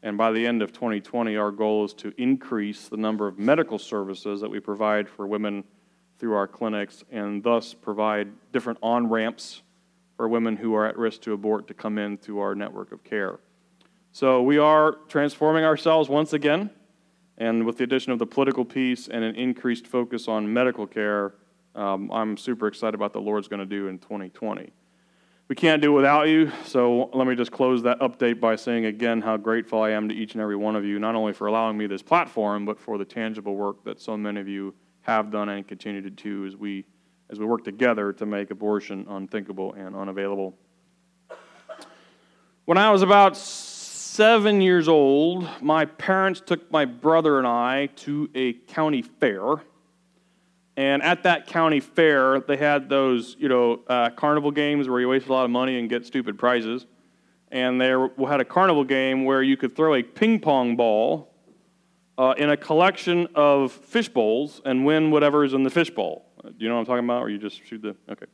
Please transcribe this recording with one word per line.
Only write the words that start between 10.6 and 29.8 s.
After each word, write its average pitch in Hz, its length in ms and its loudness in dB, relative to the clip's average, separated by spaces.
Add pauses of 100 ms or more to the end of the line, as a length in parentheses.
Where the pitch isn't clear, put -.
are 107 140 0
at 110 100 -8
risk 113 240 -4
to 110 120 -6
abort 104 340 -4
to 104 80 -18
come 107 240 -6
in 104 180 -6
through 104 220 -10
our 98 160 -4
network 101 360 -10
of 90 120 -20
care. 98 340 -6 (720)
So 131 300 2
we 139 160 4
are 151 360 6 (140)
transforming 151 560 0
ourselves 160 460 2
once 151 240 0
again, 156 380 0 (680)
and 113 260 0
with 117 140 -4
the 131 60 -2
addition 131 280 -2
of 123 60 -2
the 117 80 -2
political 135 400 0
piece 127 420 -4
and 117 160 -4
an 110 120 -4
increased 123 500 -4
focus 120 420 -6
on 107 240 -2
medical 120 360 0
care, 104 480 -4 (400)
um, 101 360 -6
I'm 107 260 -4
super 113 280 -6
excited 107 300 -4
about 104 100 -4
what 101 80 -6
the 104 80 -8
Lord's 104 260 -4
gonna 101 200 -8
do 101 200 -6
in 92 120 -10
twenty 98 300 -12
twenty. 104 420 -10 (760)
We 131 80 -6
can't 156 260 4
do 147 100 6
it 147 60 8
without 147 320 6
you, 156 200 6 (140)
so 123 500 2
let 131 140 2
me 127 80 0
just 120 160 -2
close 127 320 2
that 120 160 2
update 120 400 0
by 113 160 2
saying 113 300 -2
again 113 360 -2
how 110 140 -2
grateful 110 460 -2